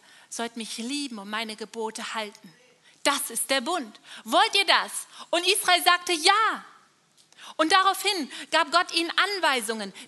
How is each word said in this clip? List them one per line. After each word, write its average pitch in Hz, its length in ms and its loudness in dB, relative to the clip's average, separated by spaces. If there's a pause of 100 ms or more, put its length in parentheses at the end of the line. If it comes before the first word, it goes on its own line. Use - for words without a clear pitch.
(300)
sollt 233 260 -8
mich 220 220 -10
lieben 247 420 -8
und 202 100 -14
meine 220 260 -6
Gebote 220 600 -10
halten.“ 208 380 -10 (500)
Das 285 260 0
ist 226 200 -6
der 269 120 2
Bund. 277 380 -4 (240)
Wollt 392 320 2
ihr 403 100 4
das? 240 260 2 (380)
Und 339 160 0
Israel 370 380 2
sagte, 359 300 4
„Ja.“ 359 520 2 (880)
Und 311 160 0
daraufhin 381 600 2 (200)
gab 311 200 2
Gott 349 220 2
ihnen 330 180 -2
Anweisungen, 262 840 0 (140)